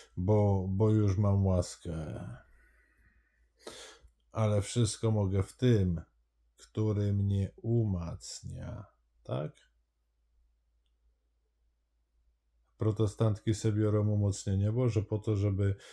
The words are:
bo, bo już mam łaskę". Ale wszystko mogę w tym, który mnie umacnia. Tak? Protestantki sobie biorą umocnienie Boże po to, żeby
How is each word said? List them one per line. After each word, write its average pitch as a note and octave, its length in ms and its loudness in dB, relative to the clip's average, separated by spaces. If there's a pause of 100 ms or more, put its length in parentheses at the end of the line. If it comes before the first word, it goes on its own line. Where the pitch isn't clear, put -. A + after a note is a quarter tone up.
(160)
bo, G2 520 2
bo G2+ 220 2
już G#2 280 2
mam G2 280 4
łaskę". F#2 840 -2 (2000)
Ale G#2+ 300 0
wszystko A2+ 480 -2
mogę G2 320 0
w - 140 -10
tym, F#2+ 440 2 (560)
który G#2 560 -2
mnie G2 380 0 (120)
umacnia. G#2+ 1200 -4 (360)
Tak? C#3+ 480 -10 (3000)
Protestantki G#2+ 760 0
sobie G#2+ 280 0
biorą G#2 260 2
umocnienie G2+ 640 0
Boże A2+ 300 2
po G#2+ 160 -4
to, G#2+ 180 -2
żeby G2 380 0 (180)